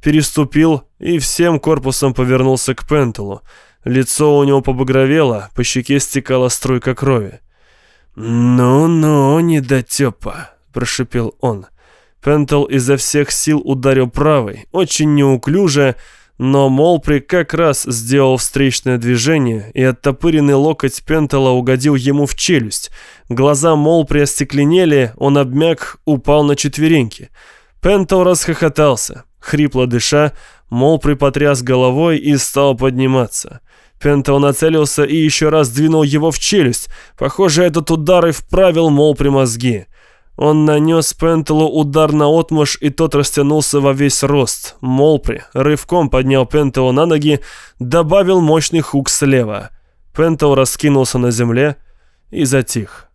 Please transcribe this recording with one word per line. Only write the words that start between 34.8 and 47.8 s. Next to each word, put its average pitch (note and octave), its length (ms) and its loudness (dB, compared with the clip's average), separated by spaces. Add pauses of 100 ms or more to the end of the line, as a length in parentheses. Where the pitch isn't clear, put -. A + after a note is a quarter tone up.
и C#3 100 -2
еще D#3 340 0
раз D3+ 220 2
двинул D#3 320 2
его D3 300 0
в - 80 -8
челюсть. D3 480 0 (280)
Похоже, E3 460 0
этот D#3+ 300 -2
удар E3 340 2
и E3 60 0
вправил E3 580 2
Молпри C#3+ 400 2
мозги. A#2+ 560 -2 (500)
Он D3+ 280 2
нанес D3+ 480 2
Пентелу D#3+ 560 0
удар D3+ 440 0
наотмашь, D3+ 680 0
и D3 100 0
тот D#3+ 240 -2
растянулся C#3+ 640 0
во C#3 120 2
весь C#3 300 -2
рост. C#3 580 -2
Молпри C3 600 0 (100)
рывком D3 560 -2
поднял C3 380 0
Пентела C3 460 0
на D3 140 2
ноги, D3+ 340 0 (380)
добавил E3+ 640 0